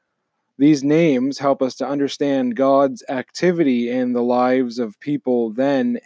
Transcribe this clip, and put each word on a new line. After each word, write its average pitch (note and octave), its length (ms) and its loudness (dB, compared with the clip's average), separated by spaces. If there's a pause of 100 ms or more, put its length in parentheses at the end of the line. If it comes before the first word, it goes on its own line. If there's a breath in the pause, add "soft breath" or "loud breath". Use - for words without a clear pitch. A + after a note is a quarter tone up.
(560)
These C#3 280 4
names C#3+ 560 2
help C#3 220 0
us B2+ 160 -2
to B2+ 100 -4
understand C#3 680 -2
God's C3+ 540 2
activity C3+ 840 0
in B2 220 -2
the A#2+ 100 0
lives B2 560 0
of A2+ 220 -6
people B2 520 -2
then B2 540 0